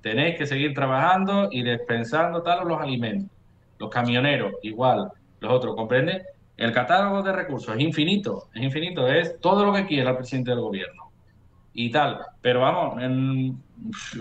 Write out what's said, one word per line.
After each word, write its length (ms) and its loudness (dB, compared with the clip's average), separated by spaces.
Tenéis 360 0
que 80 -2
seguir 280 -2
trabajando 760 2
y 120 -2
despensando 800 0
tal 240 0
los 120 0
alimentos. 500 -4
Los 100 -8
camioneros, 640 0
igual, 480 0
los 120 -2
otros, 240 2
¿comprende? 480 0
El 160 0
catálogo 500 2
de 100 0
recursos 420 -6
es 60 0
infinito, 720 0
es 100 -6
infinito, 440 -2
es 340 2
todo 240 4
lo 80 4
que 120 0
quiera 260 0
el 60 0
presidente 340 -4
del 100 0
gobierno 500 -8
y 180 -4
tal. 280 0
Pero 200 4
vamos, 400 0
en, 600 0